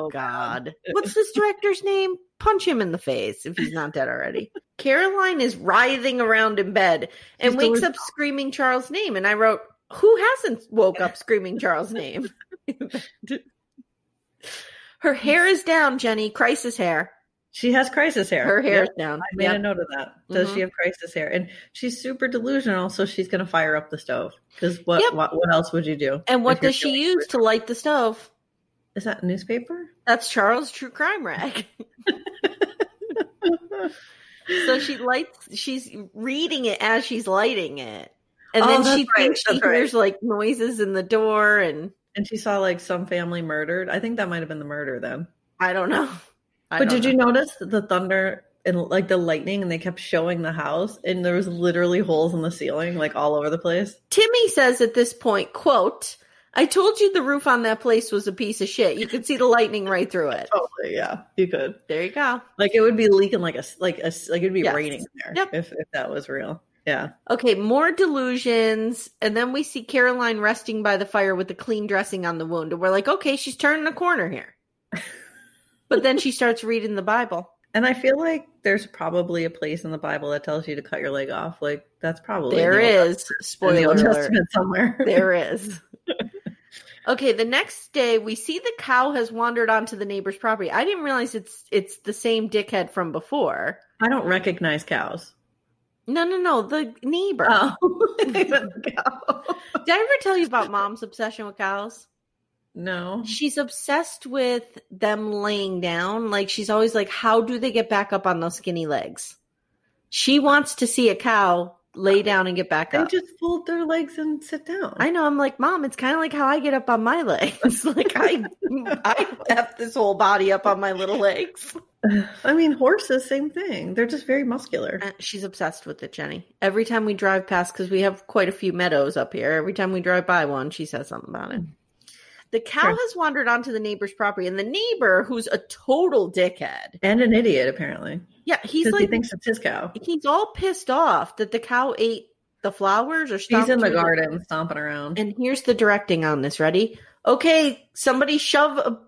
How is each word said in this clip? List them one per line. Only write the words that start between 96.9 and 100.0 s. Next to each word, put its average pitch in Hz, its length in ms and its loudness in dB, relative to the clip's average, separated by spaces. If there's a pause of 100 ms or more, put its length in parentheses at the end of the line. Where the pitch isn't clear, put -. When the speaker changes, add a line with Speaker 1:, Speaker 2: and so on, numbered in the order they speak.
Speaker 2:
neighbor. 339 440 0
Speaker 1:
Oh. 226 320 4
<laughs> 359 380 -2
The 262 800 0
cow. - 460 -4 (420)
Speaker 2:
Did 339 100 2
I 381 60 2